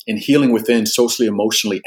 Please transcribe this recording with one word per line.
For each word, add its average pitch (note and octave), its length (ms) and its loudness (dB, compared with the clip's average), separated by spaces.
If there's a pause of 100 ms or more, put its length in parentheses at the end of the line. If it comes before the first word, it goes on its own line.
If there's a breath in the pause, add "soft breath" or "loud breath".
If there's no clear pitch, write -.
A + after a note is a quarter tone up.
and G#2+ 120 -4
healing C#3 320 2
within A2+ 340 0
socially, A#2 420 0
emotionally, G#2 600 -2